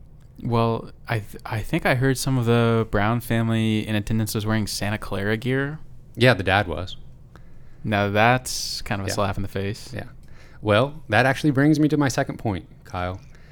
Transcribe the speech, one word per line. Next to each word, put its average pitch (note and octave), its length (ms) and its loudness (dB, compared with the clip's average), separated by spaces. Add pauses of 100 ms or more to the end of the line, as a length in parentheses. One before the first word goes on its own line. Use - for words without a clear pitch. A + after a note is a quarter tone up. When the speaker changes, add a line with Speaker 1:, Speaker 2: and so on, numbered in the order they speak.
(440)
Speaker 1:
Well, A#2 480 0 (160)
I A2+ 120 -2
th-, - 260 -12
I A2 160 -4
think - 240 -4
I E3 100 2
heard C3 220 2
some C3+ 200 0
of A#2+ 80 0
the A#2 460 4
Brown A2 300 2
family A2+ 680 0
in G#2+ 80 -2
attendance G#2+ 400 0
was G#2 100 -2
wearing G#2+ 220 0
Santa G#2 300 -4
Clara G2+ 400 -2
gear. C3+ 420 -2 (360)
Speaker 2:
Yeah, A#2+ 180 6
the F#2+ 100 0
dad F#2+ 240 2
was. E2+ 280 -6 (880)
Speaker 1:
Now G2+ 260 2
that's A2+ 720 2
kind G2+ 200 -4
of F#2+ 60 -6
a - 20 -2
Speaker 2:
Yeah. F#2+ 60 -4
Speaker 1:
slap G2 220 0
in G#2 60 -2
the F#2 60 -4
face. G2 440 -6
Speaker 2:
Yeah. F#2+ 100 -8 (580)
Well, A#2 480 2
that A2 160 6
actually C#3 260 2
brings D3 280 4
me D3+ 100 4
to D3 80 2
my D3 100 2
second - 300 -2
point, F#2+ 300 -4 (160)
Kyle. F#2 380 -6 (300)